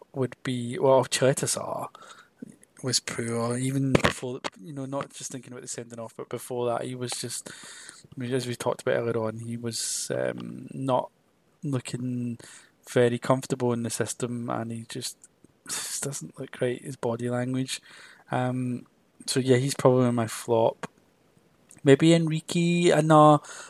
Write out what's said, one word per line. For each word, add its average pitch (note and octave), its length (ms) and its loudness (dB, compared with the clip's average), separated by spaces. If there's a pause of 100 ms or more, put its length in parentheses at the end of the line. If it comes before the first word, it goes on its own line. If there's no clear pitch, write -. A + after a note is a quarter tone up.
(120)
would B2+ 300 -4
be, A#2+ 360 -4
well, C3 280 6
Chiletazar - 800 0 (920)
was B2+ 180 0
poor, A#2 580 -4
even C3+ 340 0
before, B2 480 0 (220)
you E3+ 100 -14
know, C#3 140 -10
not C#3 260 -8
just - 180 -12
thinking B2 220 -14
about B2 100 -14
the B2+ 60 -16
sending A#2 300 -12
off, A2+ 180 -12
but - 120 -14
before A#2+ 380 -6
that, A#2+ 180 -2
he B2+ 100 -8
was B2 180 -6
just, - 380 -10
I - 680 -18
mean, B2 120 -6
as B2 140 -2
we A#2+ 80 -4
talked - 280 -4
about B2+ 140 0
earlier A#2 260 -2
on, A2 160 -4
he A#2 180 -8
was, - 580 -6
um, B1+ 580 -6
not C3 380 -2 (520)
looking B2 760 -4 (520)
very A#2+ 280 4
comfortable C3 540 0
in A#2 100 -2
the A#2 80 -4
system, A#2+ 580 -6
and A#2 240 -4
he A2+ 160 -10
just, - 280 -10 (520)
just - 340 -8
doesn't C#3+ 380 -8
look - 200 -10
right, B2+ 220 -2
his C3+ 140 -10
body A#2 320 -4
language. B2+ 540 -4 (480)
Um, B2+ 560 -2 (400)
so - 140 0
yeah, B2+ 160 6
he's C3+ 180 2
probably B2+ 360 4
my A#2+ 160 0
flop. - 640 0 (920)
Maybe D#3 300 8
Enrique, E3+ 760 2
uh, D3+ 100 4
no. D3+ 420 10 (280)